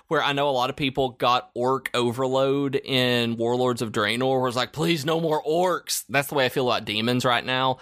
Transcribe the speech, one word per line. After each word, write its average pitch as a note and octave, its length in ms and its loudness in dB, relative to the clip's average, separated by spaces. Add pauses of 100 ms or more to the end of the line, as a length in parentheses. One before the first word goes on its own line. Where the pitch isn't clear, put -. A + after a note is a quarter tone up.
where D3 140 0
I C#3 100 0
know C#3+ 160 0
a C#3 40 0
lot B2+ 180 0
of C3 60 -8
people C3+ 340 -2
got B2 440 0
orc B2 380 0
overload C3 840 0
in B2 600 0
Warlords B2 460 0
of G#2+ 100 -6
Draenor, A#2+ 480 0
where B2+ 80 0
it's A2+ 80 -4
like, B2 160 -2
"Please, D#3+ 320 -2
no D#3+ 160 0
more D#3 240 0
orcs." E3 640 0
That's C#3 200 0
the - 60 -6
way C3+ 120 4
I - 20 2
feel B2+ 220 -2
about G#2+ 160 -2
demons A#2 400 0
right A#2+ 180 2
now, C3 380 0